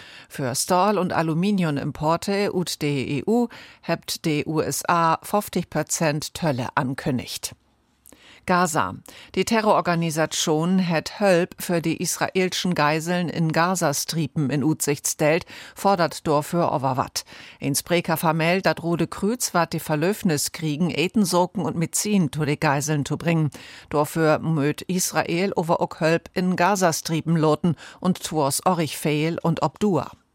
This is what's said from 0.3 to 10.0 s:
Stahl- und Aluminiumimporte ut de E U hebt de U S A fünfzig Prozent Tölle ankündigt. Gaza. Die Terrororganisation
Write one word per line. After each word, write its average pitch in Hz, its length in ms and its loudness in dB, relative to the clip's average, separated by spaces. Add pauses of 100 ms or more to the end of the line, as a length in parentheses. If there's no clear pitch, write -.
Stahl- 190 440 2
und 180 140 0
Aluminiumimporte 165 1400 0
ut - 260 -4
de 143 380 -2
E - 80 -6
U 233 220 2 (340)
hebt - 420 -6
de 151 220 0
U 156 140 0
S - 280 -4
A 165 340 4
fünfzig - 460 -2
Prozent 156 640 -2
Tölle 127 440 -2
ankündigt. - 800 -4 (920)
Gaza. 156 480 0 (400)
Die 185 100 0
Terrororganisation 170 1400 2